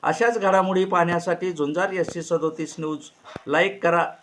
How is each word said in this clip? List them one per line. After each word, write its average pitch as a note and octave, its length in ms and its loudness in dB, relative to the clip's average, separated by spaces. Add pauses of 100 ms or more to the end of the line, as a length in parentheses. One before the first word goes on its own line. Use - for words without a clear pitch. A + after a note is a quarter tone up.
अशाच A3+ 360 2
घडामोडी F#3+ 460 4
पाहण्यासाठी F3 680 0
झुंजार D#3 380 -2
एससी F3 320 -4
सदोतीस D#3+ 560 -2
न्यूज D#3 200 -4 (480)
लाईक F3+ 360 0
करा E3 300 2 (100)